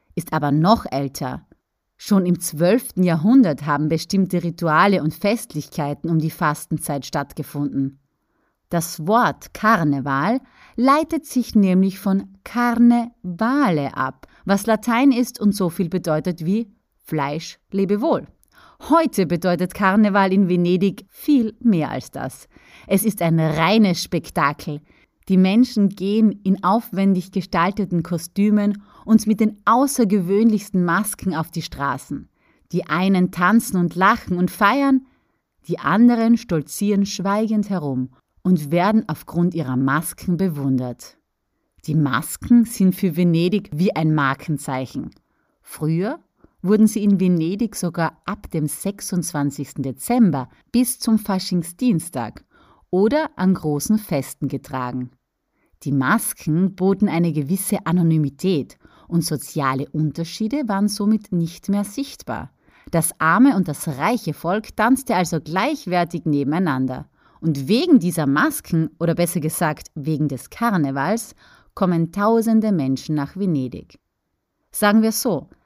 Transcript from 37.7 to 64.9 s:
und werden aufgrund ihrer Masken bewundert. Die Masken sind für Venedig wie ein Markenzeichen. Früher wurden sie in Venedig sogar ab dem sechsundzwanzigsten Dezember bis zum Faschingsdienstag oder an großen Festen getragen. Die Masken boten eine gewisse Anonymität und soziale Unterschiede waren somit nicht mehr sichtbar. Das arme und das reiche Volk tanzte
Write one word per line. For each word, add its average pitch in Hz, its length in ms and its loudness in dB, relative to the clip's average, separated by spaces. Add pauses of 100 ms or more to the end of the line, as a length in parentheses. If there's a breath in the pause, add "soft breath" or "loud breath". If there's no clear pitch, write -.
und 156 280 2
werden 208 360 2
aufgrund 170 480 -2
ihrer 131 220 -2
Masken 147 600 -2
bewundert. 135 800 -4 (680)
Die 147 100 -2
Masken 160 680 2
sind 185 280 2
für 185 220 -2
Venedig 175 580 2
wie 180 220 0
ein 156 180 2
Markenzeichen. 135 960 -4 (520)
Früher 175 580 -4 (420 soft breath)
wurden 214 260 4
sie 208 160 -2
in 202 160 4
Venedig 180 560 0
sogar 170 500 -4
ab 208 260 -10
dem 156 160 -2
sechsundzwanzigsten 151 1160 -6
Dezember 143 680 -2 (220 soft breath)
bis 240 280 -2
zum 220 200 0
Faschingsdienstag 180 1200 -4 (460 soft breath)
oder 226 460 2
an 185 180 2
großen 160 460 -2
Festen - 480 -6
getragen. 127 640 -8 (720)
Die 143 80 -4
Masken 160 840 0
boten 196 320 2
eine 165 260 0
gewisse 160 520 -4
Anonymität 160 920 0 (300 soft breath)
und 170 160 0
soziale 139 640 -4
Unterschiede 170 800 -4
waren 208 200 0
somit 214 440 -2
nicht 170 380 -4
mehr 202 140 0
sichtbar. 202 680 -10 (380 loud breath)
Das 160 300 0
arme 196 360 6
und 185 120 0
das 151 200 -8
reiche 160 460 -2
Volk 202 420 -6
tanzte 240 400 0